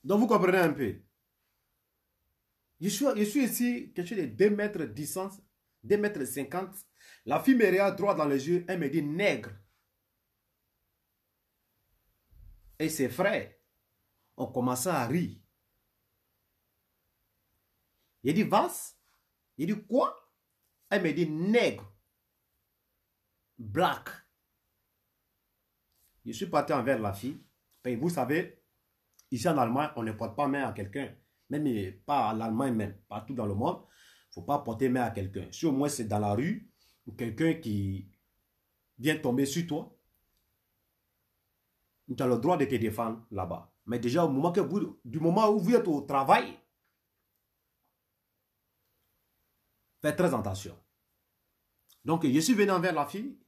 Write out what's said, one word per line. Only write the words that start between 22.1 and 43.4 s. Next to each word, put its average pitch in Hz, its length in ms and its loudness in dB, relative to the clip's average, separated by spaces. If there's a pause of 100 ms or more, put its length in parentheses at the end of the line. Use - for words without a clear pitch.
Black. 131 520 -2 (2250)
Je 117 80 -10
suis 190 140 -6
parti 151 260 0
envers 127 260 2
la 101 140 -2
fille. 120 280 -8 (440)
Et 123 100 -2
vous 151 140 -2
savez, 156 520 -2 (680)
ici 127 160 -2
en 156 100 2
Allemagne, 131 380 0
on 117 80 -6
ne 110 80 -4
porte 110 240 -8
pas 147 120 0
main 135 200 -2
à 104 60 -6
quelqu'un. 113 420 -8 (340)
Même 120 500 -2
pas 110 300 0
à 113 40 -2
l'Allemagne, 113 400 -2
même 104 240 -2 (100)
partout 110 280 -10
dans 113 100 -4
le 101 80 -2
monde, 143 320 -4 (460)
faut - 100 -16
pas 143 180 0
porter 123 300 -2
main 123 140 2
à 110 80 -2
quelqu'un. 95 400 -6
Si - 160 -6
au 147 40 4
moins 139 180 2
c'est 123 160 -4
dans 104 140 0
la 104 140 2
rue, 175 380 -2 (340)
ou 104 60 -14
quelqu'un 123 440 -2
qui 101 540 -4 (880)
vient 147 200 0
tomber 139 280 0
sur 170 220 -4
toi, - 280 -6 (2000)
tu 131 160 -4
as 127 40 2
le 120 100 4
droit 165 200 2
de 139 80 4
te 131 100 -2
défendre 110 540 -2
là-bas. 90 420 -8 (140)